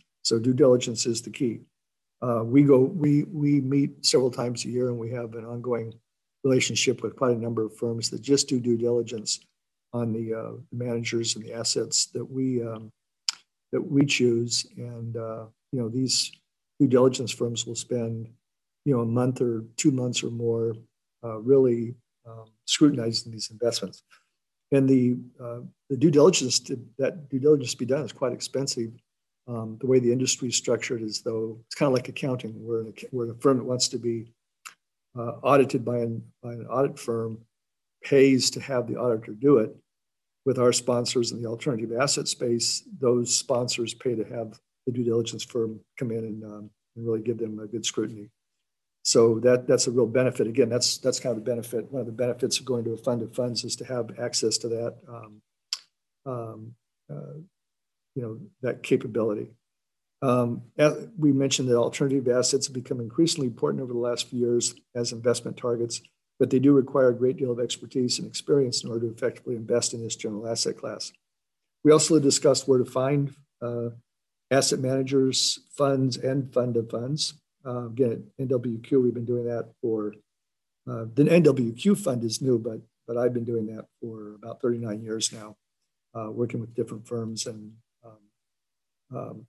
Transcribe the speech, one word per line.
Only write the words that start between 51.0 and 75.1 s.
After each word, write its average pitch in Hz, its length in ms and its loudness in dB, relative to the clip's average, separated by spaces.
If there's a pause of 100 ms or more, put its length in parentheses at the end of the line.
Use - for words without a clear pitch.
kind 123 160 -4
of 110 80 -6
the 120 80 -2
benefit. 117 400 -6
One 135 100 -6
of 110 60 -6
the 117 60 -10
benefits 120 460 -2
of 131 80 -10
going 120 180 -2
to 113 80 -4
a 113 40 -4
fund 120 260 -2
of 107 120 -10
funds 123 300 -4
is 117 120 -8
to - 100 -14
have 117 320 -6
access 117 400 -2
to 117 100 -6
that, 117 280 -4 (120)
um, 110 320 -18 (840)
um, 113 480 -12 (360)
uh, 143 280 -14 (760)
you 127 80 -6
know, 113 160 -8 (220)
that 123 220 -4
capability. 113 680 0 (680)
Um, 123 420 0 (140)
as 151 400 2
we 151 160 4
mentioned 135 380 0
that 120 80 6
alternative 131 500 0
assets 127 380 2
have 135 80 -16
become 127 260 -6
increasingly 147 460 0
important 135 360 -2
over 123 120 -6
the 120 40 -2
last 120 300 -4
few 123 120 -4
years 120 340 2 (200)
as 120 180 -2
investment 117 440 -2
targets, 120 460 -4 (360)
but 127 120 2
they 131 80 4
do 139 160 8
require 131 340 4
a 120 80 4
great 127 220 0
deal 127 140 -2
of 120 80 -4
expertise 123 580 -4
and - 100 -8
experience 135 560 0
in 127 60 -10
order 117 160 -4
to 113 80 -8
effectively 123 420 -6
invest 117 380 -2
in 117 80 -8
this 110 140 -8
general 110 300 -8
asset 113 300 -4
class. - 360 -12 (680)
We 147 100 8
also 156 260 6
discussed 139 500 4
where 131 100 6
to 123 60 2
find, 135 500 -2 (280)
uh, 120 280 -6 (600)
asset 139 300 2
managers, 131 800 0 (100)